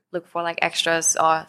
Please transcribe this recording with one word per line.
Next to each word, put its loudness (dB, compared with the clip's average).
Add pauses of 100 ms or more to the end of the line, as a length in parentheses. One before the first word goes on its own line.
(100)
look -8
for, -8
like, -6
extras 0
or 2